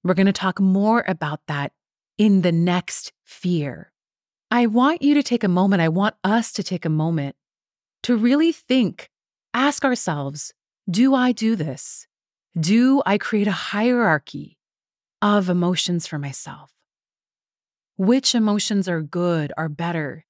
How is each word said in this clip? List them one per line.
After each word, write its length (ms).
We're 120
gonna 180
talk 280
more 460
about 420
that 240
in 240
the 100
next 600
fear. 680
I 160
want 360
you 120
to 80
take 200
a 60
moment, 340
I 60
want 340
us 300
to 100
take 220
a 60
moment 440
to 120
really 360
think, 580
ask 320
ourselves, 680
Do 260
I 180
do 240
this? 500
Do 460
I 140
create 300
a 40
hierarchy 1040
of 280
emotions 580
for 120
myself? 540
Which 380
emotions 540
are 140
good, 540
are 120
better? 600